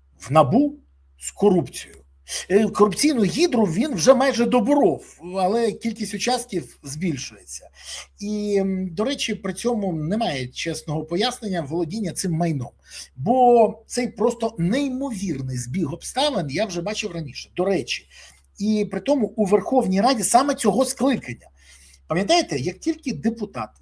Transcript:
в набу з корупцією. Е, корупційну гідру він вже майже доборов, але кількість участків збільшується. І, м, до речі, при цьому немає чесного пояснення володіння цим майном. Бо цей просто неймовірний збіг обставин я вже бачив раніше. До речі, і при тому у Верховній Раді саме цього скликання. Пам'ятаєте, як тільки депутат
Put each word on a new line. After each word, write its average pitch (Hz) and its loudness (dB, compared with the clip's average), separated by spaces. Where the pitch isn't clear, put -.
в 127 -8
набу 170 4
з - -12
корупцією. - 0
Е, 208 4
корупційну 214 2
гідру 226 2
він 214 -2
вже 220 6
майже 240 2
доборов, 233 2
але 208 0
кількість 220 -8
участків 202 -4
збільшується. 147 -8
І, 208 -2
м, 190 -2
до 208 -2
речі, 269 -4
при 185 -6
цьому 208 -2
немає 156 -2
чесного 156 -6
пояснення 196 -2
володіння 165 -4
цим 180 -4
майном. 160 -2
Бо 233 6
цей 240 -4
просто 226 -2
неймовірний 190 -2
збіг 135 -4
обставин 247 -2
я 190 -2
вже 175 -6
бачив 208 -6
раніше. 156 -12
До 180 0
речі, 190 -2
і 208 0
при 190 -4
тому 262 2
у 214 0
Верховній 196 2
Раді 233 4
саме 269 4
цього 220 2
скликання. 240 -2
Пам'ятаєте, 196 0
як 156 -6
тільки 311 -4
депутат 170 -6